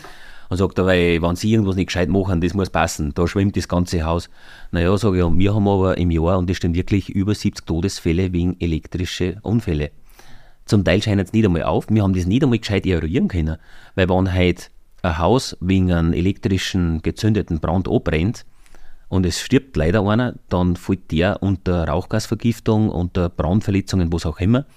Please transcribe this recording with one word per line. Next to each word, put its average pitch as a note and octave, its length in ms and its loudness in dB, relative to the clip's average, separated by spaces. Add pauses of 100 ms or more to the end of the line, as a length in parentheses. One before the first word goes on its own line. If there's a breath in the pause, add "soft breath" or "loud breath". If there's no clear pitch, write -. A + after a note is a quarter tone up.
(500 loud breath)
Und F#2 60 -2
sagt F#2+ 240 0
aber, F#2 140 4
„Ey, E2+ 280 2
wenn E2+ 140 0
Sie G#2+ 160 0
irgendwas G2 240 2
nicht F2+ 100 0
gescheit F2+ 220 -2
machen, F#2 320 0
das E2+ 140 0
muss F#2 160 -2
passen, D#2+ 440 -2
da F2 140 0
schwimmt G2 280 0
das F#2 120 -4
ganze F2 340 -2
Haus.“ E2 260 -4 (440 loud breath)
Naja, F2 240 2
sag G2 180 0
ich, F2+ 80 2
und E2+ 160 4
wir G2 160 4
haben G#2 140 2
aber F#2+ 280 2
im F2 140 0
Jahr, E2 280 2
und F2+ 120 -2
das F2 60 0
stimmt E2+ 180 -2
wirklich, F#2+ 340 0
über G2+ 280 2
siebzig - 300 -4
Todesfälle F2+ 680 0
wegen F2 260 0
elektrische F2 840 -4
Unfälle. D#2+ 500 -2 (720 soft breath)
Zum G2+ 200 4
Teil E2+ 180 4
scheinen G2 220 2
es - 80 -10
nicht A2 120 4
einmal F2 180 2
auf, F2+ 260 0
wir G#2+ 140 4
haben F#2+ 120 2
das F2+ 120 0
nicht A#2 160 2
einmal A#2+ 160 2
gescheit F#2+ 260 -2
eruieren F#2 440 0
können, D#2+ 300 -2 (360 loud breath)
weil F#2 140 2
wenn F#2 260 2
heute F2+ 300 2 (380)
ein E2 160 -2
Haus G2+ 420 0
wegen F#2 320 2
einem E2 200 2
elektrischen F2+ 880 -2
gezündeten E2+ 600 -2
Brand F2 280 -2
abbrennt D#2+ 560 -2 (640 soft breath)
und F#2 180 0
es E2 140 -2
stirbt - 360 0
leider F2 280 2
einer, A2+ 300 0 (140)
dann F2+ 260 2
fällt - 380 -6
der E2+ 320 0
unter F2 420 0
Rauchgasvergiftung, A2 1000 -2
unter F2 400 -2
Brandverletzungen, F#2+ 840 0
was E2+ 140 -4
auch D#2 140 -6
immer, A#2+ 260 2 (100)